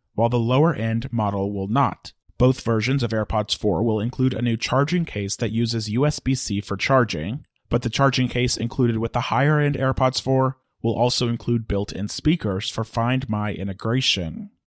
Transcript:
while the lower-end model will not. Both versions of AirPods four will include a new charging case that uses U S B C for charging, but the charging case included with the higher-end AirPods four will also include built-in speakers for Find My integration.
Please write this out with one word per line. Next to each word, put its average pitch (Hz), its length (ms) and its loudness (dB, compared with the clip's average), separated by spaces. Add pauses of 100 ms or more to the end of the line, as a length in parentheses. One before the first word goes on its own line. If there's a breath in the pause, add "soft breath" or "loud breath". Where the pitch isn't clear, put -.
(140)
while 117 140 2
the 123 100 0
lower-end 117 720 2
model 101 400 0
will 98 160 -4
not. 127 440 -2 (260)
Both 127 240 4
versions 120 400 0
of 110 100 -2
AirPods 107 440 -2
four 98 260 2
will 110 180 2
include 127 340 0
a 117 80 -4
new 117 140 0
charging 143 480 0
case 101 320 -6
that 107 160 -2
uses 113 380 -2
U 123 140 2
S 147 140 0
B 131 160 0
C 101 260 -2
for 98 160 -6
charging, 113 720 0 (220)
but 120 140 0
the 113 80 -2
charging 127 380 2
case 123 280 0
included 117 420 0
with 113 140 -4
the 120 80 0
higher-end 143 560 2
AirPods 131 440 0
four 131 380 0 (240)
will 113 120 2
also 120 340 0
include 117 400 -2
built-in 101 400 -4
speakers 107 600 -2
for - 140 -4
Find 123 460 -2
My 104 240 -2
integration. 98 1000 -4 (180)